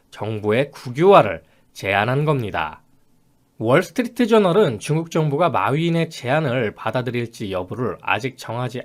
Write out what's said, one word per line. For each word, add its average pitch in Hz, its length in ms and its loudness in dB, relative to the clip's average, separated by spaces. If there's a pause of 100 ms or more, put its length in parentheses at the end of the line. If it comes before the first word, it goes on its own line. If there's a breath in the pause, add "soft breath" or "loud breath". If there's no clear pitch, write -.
(100)
정부의 107 600 -2
국유화를 131 720 4 (320 soft breath)
제안한 110 500 0
겁니다. 98 580 -4 (760)
월스트리트 185 680 0
저널은 196 520 4
중국 160 320 -4
정부가 156 400 0
마윈의 156 580 0
제안을 127 680 -2
받아들일지 117 800 -6
여부를 92 480 -6
아직 110 380 -4
정하지 123 460 -8